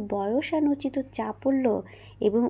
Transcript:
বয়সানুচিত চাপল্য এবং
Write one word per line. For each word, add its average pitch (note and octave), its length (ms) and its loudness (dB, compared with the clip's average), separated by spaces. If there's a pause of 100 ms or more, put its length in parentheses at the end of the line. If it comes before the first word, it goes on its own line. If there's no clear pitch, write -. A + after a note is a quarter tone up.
বয়সানুচিত C#4 880 0 (160)
চাপল্য C4 520 0 (560)
এবং G#3+ 300 2